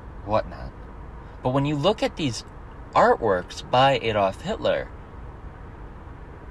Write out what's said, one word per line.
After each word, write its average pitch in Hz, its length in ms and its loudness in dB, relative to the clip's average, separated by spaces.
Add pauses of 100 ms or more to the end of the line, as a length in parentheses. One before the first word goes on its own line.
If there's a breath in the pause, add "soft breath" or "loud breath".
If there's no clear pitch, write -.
(260)
whatnot. 101 460 0 (720 loud breath)
But 131 60 2
when 139 160 4
you 151 100 2
look 180 260 4
at 269 140 0
these 131 280 -2 (520)
artworks 110 720 4
by 135 320 6
Adolf 104 400 2
Hitler, 98 480 0 (1600)